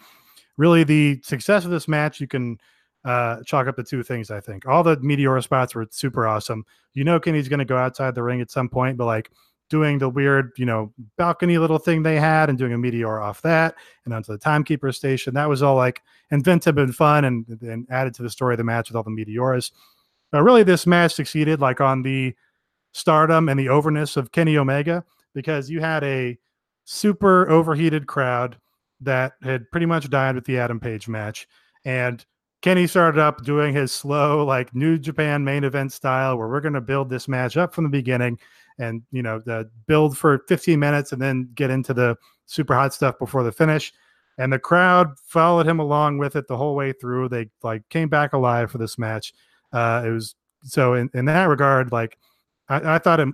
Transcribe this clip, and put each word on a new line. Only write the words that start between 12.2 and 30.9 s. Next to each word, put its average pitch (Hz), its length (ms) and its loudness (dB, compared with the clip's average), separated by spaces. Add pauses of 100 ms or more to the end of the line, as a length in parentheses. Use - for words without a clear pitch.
and 131 80 0
doing 127 140 -2
a 117 60 -2
Meteor 117 420 -2
off 104 220 -8
that 160 340 2 (300)
and 120 80 -6
onto 110 180 -8
the 104 60 -8
Timekeeper 151 560 0
station, 135 400 -4
that 147 160 -2
was 139 120 0
all, 139 140 4
like, 127 260 0 (300)
inventive 156 460 2
and 131 180 0
fun 147 300 4
and, 120 200 -2 (160)
and 117 280 -10
added 127 240 -4
to 120 100 -12
the 117 60 -8
story 123 240 -2
of 113 60 -2
the 117 40 -2
match 117 260 -2
with 110 60 -12
all 113 80 -2
the 110 60 -10
Meteors. 117 640 -4 (580)
But 147 120 4
really, 233 200 8
this 180 240 4
match 175 280 4
succeeded, 151 440 -2
like, 131 220 0
on 135 200 2
the 131 320 -4 (580)
stardom 160 580 4
and 139 100 0
the 131 80 -2
overness 151 500 0
of 131 140 -6
Kenny 160 260 2
Omega, 147 460 -2 (320)
because 139 340 -6
you 165 100 -6
had 156 240 -2
a 131 320 -4 (500)
super 190 640 2
overheated 156 600 2
crowd 123 500 -2 (420)
that 131 340 -2 (100)
had 127 260 -6
pretty 170 160 -2
much 160 240 -2
died 135 240 0
with 123 120 -8
the 127 120 -2
Adam 120 220 -4
Page 110 280 -10